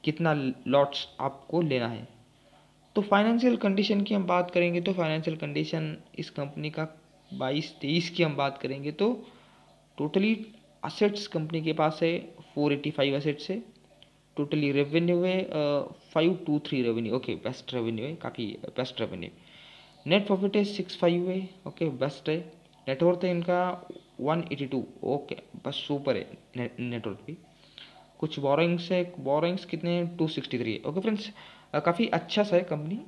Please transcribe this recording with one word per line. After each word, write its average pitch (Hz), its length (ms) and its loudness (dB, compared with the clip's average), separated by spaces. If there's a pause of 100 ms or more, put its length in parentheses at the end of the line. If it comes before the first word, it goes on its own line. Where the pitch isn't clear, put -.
कितना 151 480 2 (140)
लॉट्स 139 420 4 (120)
आपको 139 400 -2
लेना 143 280 2
है। 117 200 -8 (840)
तो 208 80 4
फाइनेंशियल 226 540 4
कंडीशन 202 440 2
की 202 140 0
हम 190 100 2
बात 180 260 2
करेंगे 175 300 2
तो 190 120 0
फाइनेंशियल 160 440 0
कंडीशन 156 640 -4 (200)
इस 156 120 -8
कंपनी 147 400 -6
का 156 180 -4 (460)
बाईस 135 460 -2
तेईस 170 300 0
की 175 120 0
हम 151 140 2
बात 139 220 0
करेंगे 139 340 -6
तो 220 340 0 (760)
totally 196 340 2 (480)
असेट्स 208 420 0
कंपनी 160 360 -2
के 156 100 0
पास 160 300 2
है, 170 160 2 (360)
फ़ोर 147 180 2
एटी 143 180 -2
फ़ाइव 139 260 2
असेट्स 147 340 -4
है, 226 120 -4 (760)
totally 143 320 0
रेवेन्यू 170 520 4
है, 185 200 2
अ, 147 360 0 (320)
फ़ाइव 170 340 2
टू 147 120 2
थ्री 143 240 -2
रेवेन्यू, 117 340 0
ओके, 123 180 -2
बेस्ट - 400 -8
रेवेन्यू 117 320 -2
है, 165 100 -8
काफ़ी 120 420 -8 (180)
बेस्ट - 240 -4
रेवेन्यू। 92 300 -6 (760)
नेट 202 200 4
प्रॉफिट 196 300 2
है 202 80 4
सिक्स 196 320 -6
फ़ाइव 175 340 2
है, 190 180 -4 (180)
ओके, - 180 -4
बेस्ट 139 440 -2
है। 165 240 -4 (360)
नेट 135 140 0
वर्थ 175 220 4
है 180 60 2
इनका 180 580 0 (320)
वन 156 320 0
एटी 139 140 -4
टू, 127 180 -2 (200)
ओके, 139 320 -2 (280)
बस 143 100 -6
सुपर 139 420 -2
है 95 140 -6 (260)
ने-, 120 240 -6
नेट 120 260 -4
वर्थ 98 200 -6
भी। 165 120 -12 (840)
कुछ 156 180 -4
बोरोइंग्स 170 540 2
है, 180 280 0
बोरोइंग्स 151 440 0
कितने 170 260 -4
हैं? 175 260 -2
टू 160 120 0
सिक्सटी 131 300 -4
थ्री 113 160 -2
है। - 120 -6
ओके 165 140 -2
फ्रेंड्स, 214 320 -2 (420)
अ, 147 60 4
काफ़ी 175 260 2
अच्छा - 360 0
सा 202 140 4
है 180 60 6
कंपनी। 165 440 -4